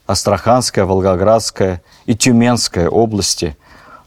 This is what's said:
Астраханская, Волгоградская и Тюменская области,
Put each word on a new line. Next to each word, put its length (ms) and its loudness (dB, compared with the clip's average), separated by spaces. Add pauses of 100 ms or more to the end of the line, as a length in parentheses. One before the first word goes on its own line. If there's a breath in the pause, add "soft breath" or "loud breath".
Астраханская, 800 0
Волгоградская 1000 0 (240 soft breath)
и 80 0
Тюменская 720 0
области, 680 -2 (520 loud breath)